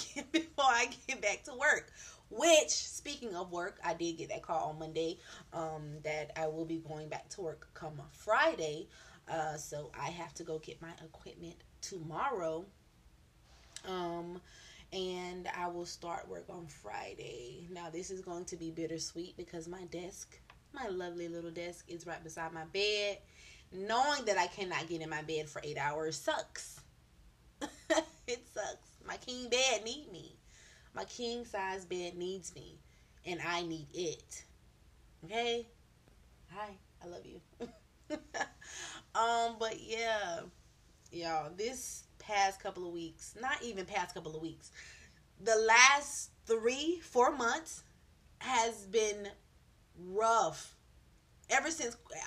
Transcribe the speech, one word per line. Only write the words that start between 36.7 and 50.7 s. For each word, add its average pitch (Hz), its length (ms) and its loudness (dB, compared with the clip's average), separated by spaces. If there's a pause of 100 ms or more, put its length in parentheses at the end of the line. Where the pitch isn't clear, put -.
I 175 40 -14
love 175 180 -14
you. 180 160 -18 (680)
<laughs> 302 60 -2 (960)
Um, 233 440 4
but 220 220 -2
yeah. 214 600 -2 (680)
Y'all, 165 460 -2
this 254 460 -6 (160)
past 196 420 2
couple 185 240 -6
of 170 80 -6
weeks, 165 480 -10
not 277 220 0
even 202 220 -6
past 185 280 -2
couple 160 220 -8
of 156 60 -8
weeks, 156 300 -8 (720)
the 220 120 6 (120)
last 269 600 10 (160)
three, 262 560 2
four 262 340 6
months 262 480 0 (540)
has 226 480 2
been 208 440 2 (840)
rough. 214 640 4 (720)